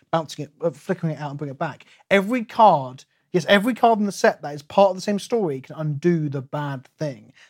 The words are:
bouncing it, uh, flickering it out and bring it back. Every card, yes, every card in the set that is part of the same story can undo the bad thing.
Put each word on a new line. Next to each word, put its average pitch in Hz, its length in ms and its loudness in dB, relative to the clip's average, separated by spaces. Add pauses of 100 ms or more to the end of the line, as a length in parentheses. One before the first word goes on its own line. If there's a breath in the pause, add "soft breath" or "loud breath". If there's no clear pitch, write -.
(120)
bouncing 151 340 -4
it, - 60 -20 (100)
uh, 160 100 -2
flickering 165 420 -6
it 147 80 -10
out 147 80 -8
and 139 100 -10
bring 143 120 -8
it 127 80 -14
back. - 260 -8 (260 soft breath)
Every 202 320 2
card, 147 640 2 (260)
yes, 170 160 0
every 202 280 4
card 226 240 4
in 214 60 0
the 196 60 -2
set - 300 0
that 147 140 -10
is 143 80 -14
part 196 260 4
of 185 60 -2
the 185 60 -10
same 202 180 -2
story 175 420 -4
can 139 140 -18
undo 151 540 0
the 139 120 -6
bad 139 440 -8 (120)
thing. 123 340 -10 (180 soft breath)